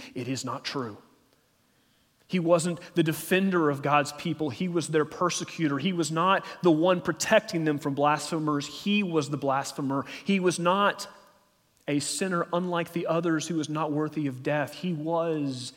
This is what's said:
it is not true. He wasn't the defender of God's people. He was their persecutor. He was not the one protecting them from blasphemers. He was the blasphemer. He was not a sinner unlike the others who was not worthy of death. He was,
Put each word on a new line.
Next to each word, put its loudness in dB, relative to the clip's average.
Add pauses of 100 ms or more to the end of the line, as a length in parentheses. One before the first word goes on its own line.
(140)
it -6
is -4
not -8
true. -6 (1300)
He 0
wasn't 2 (140)
the 6
defender 2
of 0
God's 2
people. -4
He -4
was 0
their 4
persecutor. -2
He 0
was -2
not 2 (160)
the 8
one 4
protecting 2
them 2
from -4
blasphemers. 0
He 0
was 0
the -4
blasphemer. -2 (180)
He 2
was 2
not 2 (800)
a 0
sinner -2
unlike -2
the -2
others 0
who -2
was -2
not -2
worthy -2
of -6
death. -2
He -4
was, -2